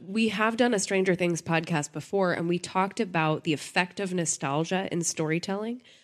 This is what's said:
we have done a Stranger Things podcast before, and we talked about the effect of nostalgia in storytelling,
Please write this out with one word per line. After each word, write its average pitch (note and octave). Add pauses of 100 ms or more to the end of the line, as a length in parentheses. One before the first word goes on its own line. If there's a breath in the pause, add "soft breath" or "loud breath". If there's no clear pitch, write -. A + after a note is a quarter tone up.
we G#3+
have A3
done B3
a G3+
Stranger F#3+
Things F3
podcast E3
before, F3+
and E3+
we F3
talked F#3+
about E3
the E3
effect -
of F#3
nostalgia E3
in E3+
storytelling, F#3+ (220 soft breath)